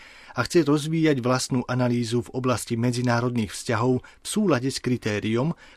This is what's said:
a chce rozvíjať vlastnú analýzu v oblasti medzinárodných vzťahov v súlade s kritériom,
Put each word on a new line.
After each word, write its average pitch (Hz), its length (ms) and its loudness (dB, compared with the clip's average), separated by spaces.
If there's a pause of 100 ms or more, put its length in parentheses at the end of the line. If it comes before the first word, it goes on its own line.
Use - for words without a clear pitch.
(360)
a 123 80 0
chce 165 240 2
rozvíjať 151 560 2
vlastnú 127 400 0
analýzu 120 640 0
v - 80 -12
oblasti 123 400 -2
medzinárodných 120 800 0
vzťahov 123 480 0
v - 240 -20
súlade 147 400 2
s - 160 -4
kritériom, 113 720 0 (220)